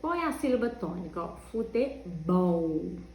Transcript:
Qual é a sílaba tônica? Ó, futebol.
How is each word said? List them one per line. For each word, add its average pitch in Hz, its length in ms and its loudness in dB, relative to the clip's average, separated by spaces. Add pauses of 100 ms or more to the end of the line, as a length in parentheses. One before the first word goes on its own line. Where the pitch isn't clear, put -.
Qual 330 140 0
é 339 100 0
a 311 80 2
sílaba 247 380 2
tônica? 180 520 -6
Ó, - 140 -8
futebol. 180 1600 0 (180)